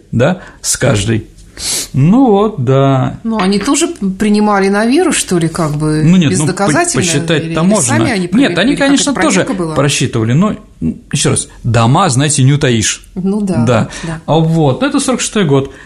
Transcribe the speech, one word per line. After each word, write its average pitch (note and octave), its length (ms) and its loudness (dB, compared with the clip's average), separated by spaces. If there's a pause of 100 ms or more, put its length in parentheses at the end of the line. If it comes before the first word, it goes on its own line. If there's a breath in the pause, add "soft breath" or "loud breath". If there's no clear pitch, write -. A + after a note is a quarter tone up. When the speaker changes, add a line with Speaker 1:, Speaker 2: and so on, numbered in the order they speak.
(120)
Speaker 1:
да, C#3+ 300 0 (200 loud breath)
с - 140 -4
каждой». A2+ 500 -2 (680 loud breath)
Ну G#3+ 380 4
вот, G3+ 340 0
да. C3+ 580 2
Speaker 2:
Ну, A3+ 160 -4
они G3 200 0
тоже C#4+ 280 0
принимали G#3 800 0
на G3+ 180 0
веру, C#4+ 280 2
что - 240 -2
ли, E3 100 0
как D#3 300 -4
бы, D3+ 260 -2
Speaker 1:
Ну F3 140 6
нет, D#3 140 4
ну, B2 80 0
по-, - 20 0
Speaker 2:
бездоказательно? F#3+ 600 0
Speaker 1:
посчитать-то E3+ 360 -2
Speaker 2:
Или, D#3+ 160 -6
или D#3 60 -2
Speaker 1:
можно. F#3+ 220 2 (160)
Speaker 2:
сами E4+ 140 0
они F#3 120 -2
Speaker 1:
Нет, F3 100 -8
они, B3+ 140 4 (100)
Speaker 2:
проверили, B3+ 180 0
как C#4 120 0
Speaker 1:
конечно, C#4 240 0
Speaker 2:
эта C4 100 -2
Speaker 1:
тоже C#4 180 0
Speaker 2:
проверка A#3+ 140 -2
была? E3+ 220 -6
Speaker 1:
просчитывали, B2 580 0
но, F#3+ 240 0 (560)
еще D3+ 160 0
раз, - 180 -2 (160 loud breath)
дома, B2 460 2
знаете, C#3 340 0
не C3 80 4
утаишь. C3 640 -2
Speaker 2:
Ну F#3+ 240 -2
да, G3 260 -2
Speaker 1:
Да. A2+ 240 2 (140)
Speaker 2:
да. D#3+ 220 -10
Speaker 1:
А D3+ 140 0
вот, D#3+ 440 0
это C#4+ 160 0
сорок C4 220 -2
шестой G#3 240 -2
год. C#3 280 0 (120)